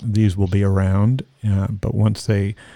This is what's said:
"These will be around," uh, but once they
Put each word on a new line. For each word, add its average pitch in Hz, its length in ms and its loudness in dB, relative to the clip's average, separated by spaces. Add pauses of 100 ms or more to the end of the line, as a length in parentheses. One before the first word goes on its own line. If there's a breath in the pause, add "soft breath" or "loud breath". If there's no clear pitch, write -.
"These 107 320 0
will 95 140 0
be 98 120 0
around," 98 600 2 (260)
uh, 98 180 0
but - 280 -4
once 104 300 0
they 101 300 0 (200 loud breath)